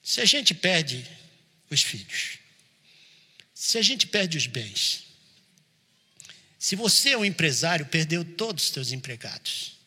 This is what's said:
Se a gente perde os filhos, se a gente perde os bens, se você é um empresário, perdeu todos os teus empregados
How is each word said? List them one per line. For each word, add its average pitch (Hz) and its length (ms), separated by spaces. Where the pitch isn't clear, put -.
Se - 180
a 226 60
gente 254 260
perde 160 540
os 143 120
filhos, - 560
se - 240
a 220 40
gente 220 240
perde 185 300
os 127 100
bens, 113 580
se - 180
você 233 360
é 247 40
um 214 80
empresário, 160 640
perdeu 160 360
todos 170 420
os - 60
teus 131 220
empregados - 960